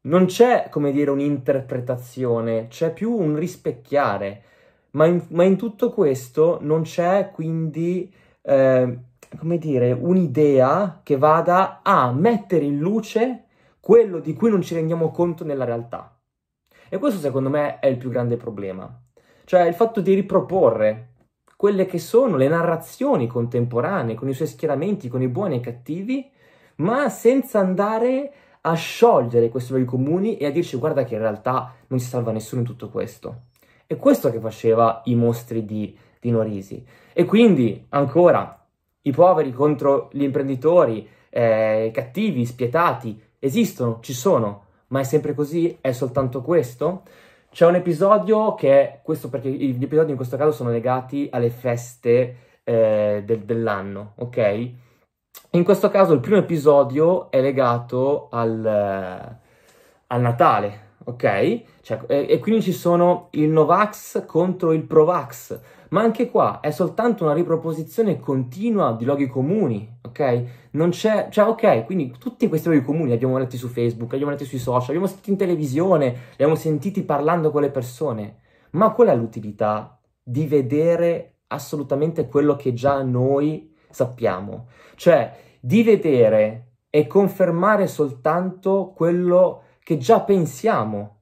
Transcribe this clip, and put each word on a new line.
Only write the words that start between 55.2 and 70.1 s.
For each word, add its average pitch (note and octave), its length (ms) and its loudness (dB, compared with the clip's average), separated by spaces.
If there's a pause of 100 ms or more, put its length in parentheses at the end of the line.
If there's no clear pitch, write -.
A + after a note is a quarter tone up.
In F3 120 2
questo G3 260 4
caso F#3+ 220 4
il C#3 80 4
primo F#3 200 2
episodio D3+ 920 2
è C3+ 80 2
legato B2+ 920 0
al, A2+ 340 -4
eh, G2 720 -4 (680)
al B2 140 -2
Natale, A#2 640 0 (200)
ok? B2 560 0 (200)
Cioè, - 260 -8
e, C#3+ 220 0
e E3 100 4
quindi A3 220 0
ci F3+ 120 -2
sono F3 580 2
il D3+ 180 0
Novax F3+ 760 2
contro F3 480 0
il D#3 100 0
Provax, D#3 720 0 (320)
ma F#3 120 2
anche A3+ 280 0
qua C3 300 2
è D3+ 100 -4
soltanto F#3 540 -2
una D3 100 2
riproposizione E3 840 -2
continua D3 720 -2
di A2+ 140 -6
luoghi C#3 220 0
comuni, C3 720 -4
ok? B2 420 -2 (280)